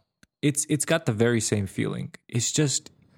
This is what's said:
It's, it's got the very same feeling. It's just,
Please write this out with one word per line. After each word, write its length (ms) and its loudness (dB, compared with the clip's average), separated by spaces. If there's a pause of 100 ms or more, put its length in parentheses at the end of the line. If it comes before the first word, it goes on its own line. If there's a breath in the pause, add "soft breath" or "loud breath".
(420)
It's, 260 0
it's 160 0
got 220 0
the 80 2
very 260 4
same 280 0
feeling. 440 -6 (160)
It's 240 -2
just, 400 0 (260)